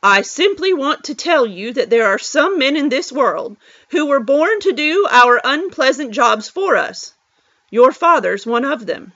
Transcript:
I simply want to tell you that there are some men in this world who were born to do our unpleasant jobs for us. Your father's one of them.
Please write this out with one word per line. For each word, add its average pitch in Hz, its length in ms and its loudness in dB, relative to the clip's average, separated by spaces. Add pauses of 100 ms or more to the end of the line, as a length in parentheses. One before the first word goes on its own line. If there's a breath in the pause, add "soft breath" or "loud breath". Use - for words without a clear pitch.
I 196 200 4
simply 381 520 -2
want 285 300 -4
to 302 100 -10
tell 311 320 0
you 202 280 -10
that 226 140 -2
there 226 180 2
are 196 120 2
some 339 400 0
men 277 180 0
in 294 120 0
this 269 240 -2
world 202 440 -2 (340 soft breath)
who 311 160 0
were 277 140 2
born 302 400 0
to 381 120 0
do 302 380 0
our 240 340 6
unpleasant 269 640 -2
jobs 220 380 0
for 359 280 -2
us. - 380 -6 (560)
Your 240 220 4
father's 202 540 0
one 233 180 -2
of 277 220 -6
them. 170 300 -10